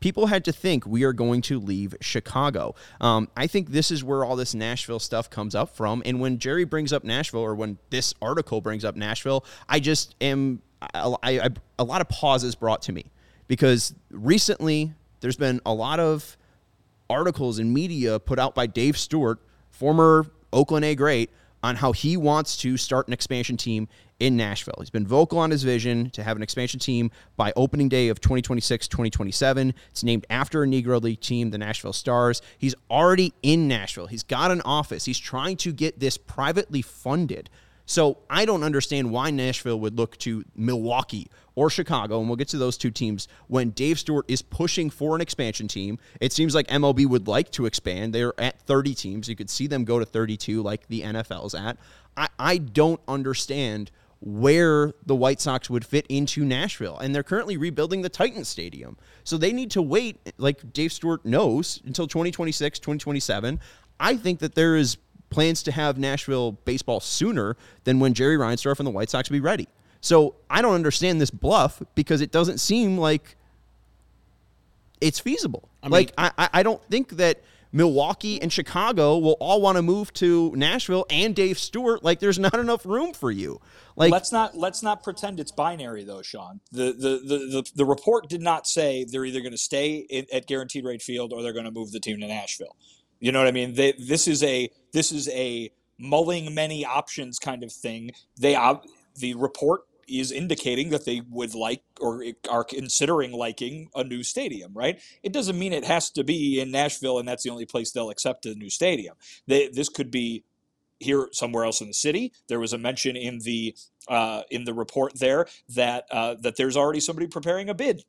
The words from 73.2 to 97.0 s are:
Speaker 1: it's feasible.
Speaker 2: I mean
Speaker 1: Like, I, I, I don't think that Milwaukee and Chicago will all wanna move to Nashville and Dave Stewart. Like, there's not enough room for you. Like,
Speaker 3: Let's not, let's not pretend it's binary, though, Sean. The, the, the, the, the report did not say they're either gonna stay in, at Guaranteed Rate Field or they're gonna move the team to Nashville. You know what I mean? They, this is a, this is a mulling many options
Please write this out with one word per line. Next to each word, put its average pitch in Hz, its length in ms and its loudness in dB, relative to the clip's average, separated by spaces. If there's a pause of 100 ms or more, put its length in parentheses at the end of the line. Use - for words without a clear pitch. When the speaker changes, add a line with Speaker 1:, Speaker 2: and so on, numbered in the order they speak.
Speaker 1:
it's 156 180 2
feasible. 277 520 -4 (120)
Speaker 2:
I 143 40 -10
mean 143 60 2
Speaker 1:
Like, 185 260 6
I, 170 180 2
I, 170 160 2
I 185 100 6
don't 220 220 0
think 233 320 -2
that 170 240 2 (320)
Milwaukee 165 680 2
and 165 120 -2
Chicago 175 640 2
will 160 240 4
all 196 220 4
wanna 185 180 6
move 190 340 0
to 170 400 4
Nashville 185 540 0
and 180 260 2
Dave 190 240 2
Stewart. 233 460 -2
Like, 165 160 2
there's 196 180 2
not 190 160 2
enough 233 300 0
room 269 300 -2
for 127 160 -2
you. 90 320 -6 (340)
Like, 165 160 6
Speaker 3:
Let's 185 180 0
not, 220 260 -2
let's 185 260 -4
not 214 200 -2
pretend 190 380 -8
it's 143 100 -8
binary, 143 540 -4
though, 98 180 -14
Sean. 98 380 -16 (100)
The, 127 220 -2
the, 131 340 -2
the, 143 120 0
the, 135 360 -6
the 143 120 2
report 156 420 2
did 170 140 -8
not 165 260 0
say 135 360 0
they're 131 200 -4
either 131 160 -4
gonna 120 160 -10
stay 147 400 -2 (140)
in, 135 220 -4
at 131 140 -2
Guaranteed 131 380 -4
Rate 120 180 -6
Field 120 300 -6
or 117 100 -8
they're 117 120 -6
gonna 113 180 -8
move 113 180 -8
the 107 80 -10
team 104 220 -6
to 104 80 -10
Nashville. - 480 -10 (440)
You 123 120 2
know 135 60 2
what 131 100 6
I 123 40 4
mean? 123 200 -2
They, 139 200 4
this 139 360 0
is 147 140 2
a, 127 260 0 (240)
this 156 180 0
is 143 200 -6
a 120 420 -6 (240)
mulling 156 580 0
many 156 300 -4
options 131 540 -6